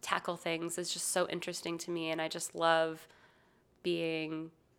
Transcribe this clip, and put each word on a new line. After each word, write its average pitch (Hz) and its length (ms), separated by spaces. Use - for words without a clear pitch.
tackle 180 340
things 170 420
is 175 140
just - 220
so 180 160
interesting 170 480
to 165 140
me. 165 180
And 160 120
I 160 60
just 160 280
love 165 520
being 160 680